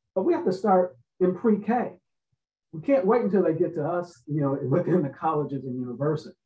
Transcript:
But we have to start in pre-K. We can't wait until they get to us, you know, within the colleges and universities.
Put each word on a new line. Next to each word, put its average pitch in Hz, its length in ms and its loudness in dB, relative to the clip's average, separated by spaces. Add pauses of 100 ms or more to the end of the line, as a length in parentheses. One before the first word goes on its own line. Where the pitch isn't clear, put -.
(140)
But 190 80 0
we 339 100 2
have 339 140 -2
to 185 60 2
start 185 440 2 (240)
in 185 140 2
pre-K. 226 580 0 (800)
We 160 80 -12
can't 269 260 2
wait 233 160 4
until 190 200 2
they 165 120 2
get 160 200 -2
to 151 100 -4
us, 175 420 -6
you 151 140 -2
know, 139 180 0 (100)
within 156 340 2
the 135 60 -2
colleges 135 560 -4
and 127 100 -8
universities. 127 720 -6